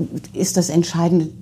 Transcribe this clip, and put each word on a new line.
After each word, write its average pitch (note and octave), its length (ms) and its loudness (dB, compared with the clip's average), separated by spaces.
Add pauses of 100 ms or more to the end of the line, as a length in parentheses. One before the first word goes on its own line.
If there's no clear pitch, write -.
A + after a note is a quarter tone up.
(320)
ist - 240 -2
das F3 140 0
Entscheidende, E3 600 2 (120)